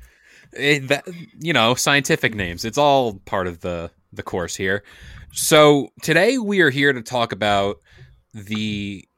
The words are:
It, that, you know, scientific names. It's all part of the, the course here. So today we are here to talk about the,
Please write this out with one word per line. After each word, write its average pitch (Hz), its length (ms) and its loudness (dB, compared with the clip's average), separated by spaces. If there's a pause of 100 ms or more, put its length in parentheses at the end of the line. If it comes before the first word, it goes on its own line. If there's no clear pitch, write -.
(540)
It, 139 360 0
that, 139 180 -2 (320)
you 127 140 -2
know, 120 220 4
scientific 139 600 0
names. 87 300 -6
It's 113 120 -6
all 135 360 2 (120)
part 95 220 -4
of 85 140 -10
the, 85 280 -8 (240)
the - 80 -12
course 87 340 -8
here. 98 280 -4 (480)
So 147 560 4 (160)
today 185 340 2
we 208 240 -2
are 156 80 4
here 143 240 2
to 123 80 -8
talk 120 300 -4
about 101 460 0 (560)
the, 104 760 -8 (100)